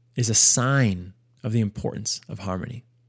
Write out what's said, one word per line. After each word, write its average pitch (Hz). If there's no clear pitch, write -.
is 117
a 110
sign 120
of 117
the 117
importance -
of -
harmony 95